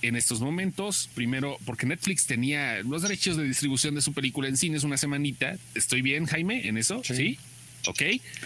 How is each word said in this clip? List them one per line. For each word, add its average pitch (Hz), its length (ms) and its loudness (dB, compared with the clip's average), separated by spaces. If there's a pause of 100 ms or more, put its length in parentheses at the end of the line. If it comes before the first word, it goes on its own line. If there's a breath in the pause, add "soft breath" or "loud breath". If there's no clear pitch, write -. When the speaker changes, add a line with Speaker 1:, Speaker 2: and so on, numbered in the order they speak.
Speaker 1:
en 120 140 2
estos 117 240 2
momentos". 185 720 0
Primero, 131 500 0
porque 117 220 -4
Netflix 165 400 0
tenía 131 560 2
los 139 200 0
derechos 190 360 0
de 156 60 2
distribución 139 500 2
de 147 80 0
su 147 100 2
película 135 360 0
en 135 100 0
cines 151 240 2
una 143 160 0
semanita. 143 580 0 (180)
¿Estoy - 280 2
bien, 143 240 2
Jaime, 165 420 0
en 110 80 2
eso? 120 280 0
Speaker 2:
Sí. 123 100 0
Speaker 1:
¿Sí? 139 240 0 (480)
Ok. - 160 0 (440 loud breath)